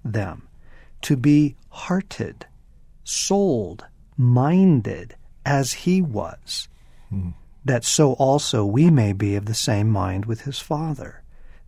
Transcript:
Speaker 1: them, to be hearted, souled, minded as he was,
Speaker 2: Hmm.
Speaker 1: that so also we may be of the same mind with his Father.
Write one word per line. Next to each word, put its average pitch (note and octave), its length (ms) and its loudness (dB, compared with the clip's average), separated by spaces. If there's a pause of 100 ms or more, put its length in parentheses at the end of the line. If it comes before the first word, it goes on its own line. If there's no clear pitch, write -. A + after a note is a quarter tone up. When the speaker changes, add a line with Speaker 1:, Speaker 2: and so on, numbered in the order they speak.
Speaker 1:
them, G2+ 440 -6 (540)
to D3 140 0
be D3 380 2 (140)
hearted, - 800 -8 (580)
souled, C#3 800 -2 (320)
minded B2+ 1000 2 (280)
as C3+ 280 0
he F#3 280 0
was, - 680 -6 (420)
Speaker 2:
Hmm. F#2 200 -6 (340)
Speaker 1:
that B2+ 200 0
so C#3+ 300 4
also C3+ 500 2
we C3+ 260 4
may A2 220 4
be G2+ 240 -2
of G2+ 100 -6
the A2+ 80 -4
same A2 360 0
mind F#2+ 360 -2
with A2+ 160 -6
his C#3 180 -10
Father. D#3 640 -8 (460)